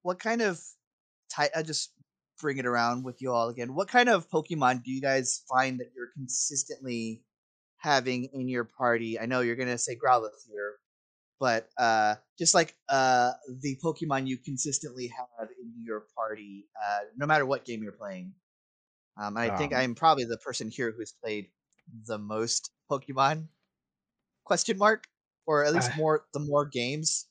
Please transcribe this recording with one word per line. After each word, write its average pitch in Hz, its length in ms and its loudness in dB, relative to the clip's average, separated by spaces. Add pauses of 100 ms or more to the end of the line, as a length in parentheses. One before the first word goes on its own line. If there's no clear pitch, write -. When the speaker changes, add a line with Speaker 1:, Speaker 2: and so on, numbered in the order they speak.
Speaker 1:
what 180 180 -2
kind 233 220 0
of 190 180 2 (680)
ty-, 147 260 0
I'll 160 80 0
just 156 300 -6 (480)
bring 139 160 -2
it 123 80 -4
around 120 400 2
with 127 160 -12
you 131 100 -2
all 117 180 2
again. 123 260 -8
What 190 120 0
kind 247 220 6
of 185 200 2
Pokemon 139 540 2
do 131 80 -8
you 131 100 -6
guys 135 460 0
find 131 320 2
that 120 160 -10
you're 120 180 -12
consistently 123 1080 -6 (540)
having 127 560 2
in 127 160 -4
your 120 160 -2
party? 117 540 0
I 113 60 -4
know 127 140 0
you're 120 160 0
gonna 123 220 -2
say - 180 -6
Growlithe 120 360 2 (180)
here, 104 260 -8 (640)
but, 117 380 0
uh, 110 380 4 (220)
just, 165 160 2
like, 165 220 4 (140)
uh, 127 420 4 (300)
the 139 200 -4
Pokemon 151 460 -2
you 127 100 -4
consistently 131 680 -6
have 120 420 -12 (120)
in 117 100 -16 (120)
your 107 220 -8 (120)
party, 107 500 -8 (180)
uh, 104 140 -2 (160)
no 139 100 -4
matter 151 200 4
what 131 180 -2
game 113 200 -8
you're 101 100 -10
playing. 95 400 -12 (840)
Um, 104 220 -6
I 113 200 0
think 143 160 -2
Speaker 2:
Um, 127 60 2
Speaker 1:
I'm 123 160 0
probably 151 300 2
the 113 120 -6
person 120 320 -8
here 117 220 -4
who's 110 220 -12
played 107 380 -8 (540)
the 110 120 -6
most 107 540 -4 (200)
Pokemon, 139 560 0 (1000)
question 190 320 2
mark, 214 300 4 (380)
or 147 200 4
at 151 80 4
least 123 200 2
Speaker 2:
I 151 40 -4
Speaker 1:
more, 156 360 2
the 143 60 -4
more 147 260 2
games. 139 640 -2